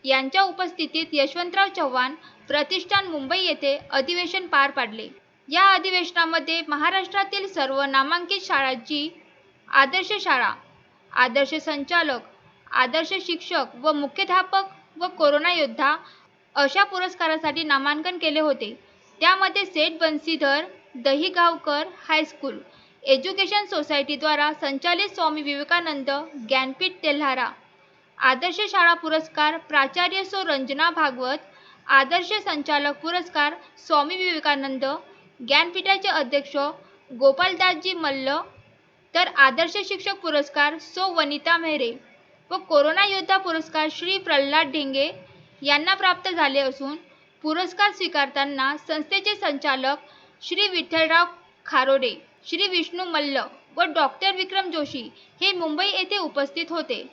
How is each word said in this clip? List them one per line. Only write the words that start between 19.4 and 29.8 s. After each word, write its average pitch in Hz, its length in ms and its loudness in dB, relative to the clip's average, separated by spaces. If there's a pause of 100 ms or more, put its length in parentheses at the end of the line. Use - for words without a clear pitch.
सेठ 320 360 -2
बन्सीधर 311 640 0 (320)
दहिगावकर 330 920 0 (200)
हायस्कूल 311 500 -2 (440)
एज्युकेशन 381 600 2
सोसायटीद्वारा 294 880 0
संचालित 349 600 -2
स्वामी 311 280 0
विवेकानंद 285 680 -2 (280)
ज्ञानपीठ 262 640 -2
तेल्हारा, 285 460 0 (680)
आदर्श 320 420 2 (100)
शाळा 339 240 6
पुरस्कार 320 640 0 (120)
प्राचार्य 330 560 0